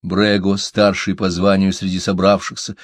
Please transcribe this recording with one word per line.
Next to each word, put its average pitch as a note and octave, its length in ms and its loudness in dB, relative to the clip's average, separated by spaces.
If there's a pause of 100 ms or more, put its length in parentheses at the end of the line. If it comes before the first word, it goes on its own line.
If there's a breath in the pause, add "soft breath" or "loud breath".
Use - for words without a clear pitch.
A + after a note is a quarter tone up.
Брего, G2 500 2
старший G2 600 0
по F#2+ 140 -2
званию F#2+ 420 2
среди F#2 260 -4
собравшихся, F#2+ 840 -2